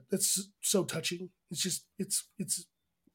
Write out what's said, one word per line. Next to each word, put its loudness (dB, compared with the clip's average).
that's 2
so 4
touching. -4
It's -4
just, -2
it's, -2
it's, -2